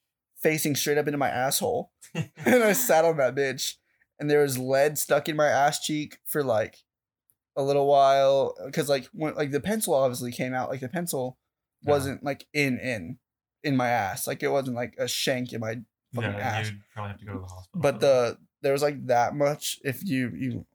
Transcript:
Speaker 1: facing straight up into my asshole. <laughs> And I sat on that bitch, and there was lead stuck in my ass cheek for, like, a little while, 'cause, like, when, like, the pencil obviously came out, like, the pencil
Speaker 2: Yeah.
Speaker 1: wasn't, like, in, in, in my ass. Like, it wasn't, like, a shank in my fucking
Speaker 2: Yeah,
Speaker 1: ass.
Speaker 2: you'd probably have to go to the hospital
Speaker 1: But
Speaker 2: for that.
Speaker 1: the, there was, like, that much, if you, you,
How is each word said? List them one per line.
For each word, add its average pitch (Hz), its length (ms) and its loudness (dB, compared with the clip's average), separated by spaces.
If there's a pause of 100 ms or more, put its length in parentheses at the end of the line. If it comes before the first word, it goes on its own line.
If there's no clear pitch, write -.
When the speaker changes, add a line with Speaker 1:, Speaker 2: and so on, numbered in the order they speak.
(360)
Speaker 1:
facing 156 400 0
straight 147 220 0
up 147 100 2
into 147 100 -2
my 135 120 0
asshole. 123 600 -2 (240)
<laughs> - 0 -
And 233 480 2
I 208 100 4
sat 165 320 4
on 165 140 2
that 127 160 0
bitch, 135 400 -2 (440)
and 147 120 -2
there 147 120 6
was 139 160 0
lead 135 400 2
stuck 151 300 0
in 156 80 -2
my 151 120 4
ass 139 320 2
cheek 151 440 -6
for, 151 200 -2
like, 110 320 0 (800)
a 143 60 0
little 139 260 2
while, 139 680 6 (180)
'cause, 143 160 0
like, 139 240 0
when, 156 220 -4
like, 147 160 -2
the 139 100 -2
pencil 196 340 -2
obviously 123 380 0
came 127 220 -4
out, 127 160 -4
like, 131 100 -8
the 131 80 -8
pencil 131 500 -6 (440)
Speaker 2:
Yeah. 143 80 0
Speaker 1:
wasn't, 139 340 0
like, 139 280 -8
in, 139 260 0
in, 104 400 -8 (460)
in 139 120 0
my 123 120 0
ass. 113 400 -2
Like, - 160 -6
it 143 40 -2
wasn't, 135 280 -2
like, 123 220 -8
a 123 100 -4
shank 127 440 -4
in 117 80 -8
my 113 200 -6 (340)
fucking 110 180 -2
Speaker 2:
Yeah, 101 60 -8
Speaker 1:
ass. 107 320 -4
Speaker 2:
you'd 101 100 -14 (140)
probably 104 160 -10
have 101 100 -14
to 101 60 -20
go 101 80 -12
to 98 60 -8
the 92 60 -14
hospital 92 340 -12
Speaker 1:
But 143 160 2
Speaker 2:
for - 40 -12
that. 127 380 4
Speaker 1:
the, - 0 - (240)
there 139 100 2
was, 143 100 0
like, 139 260 -2
that 120 260 4
much, 147 500 -2
if 127 200 -4
you, 131 300 -2
you, 120 400 -6